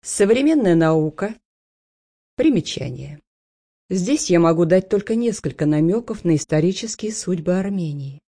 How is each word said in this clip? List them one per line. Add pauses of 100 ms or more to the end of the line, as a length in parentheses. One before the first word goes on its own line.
Современная
наука. (1000)
Примечание. (680)
Здесь
я
могу
дать
только
несколько
намёков
на
исторические
судьбы
Армении. (100)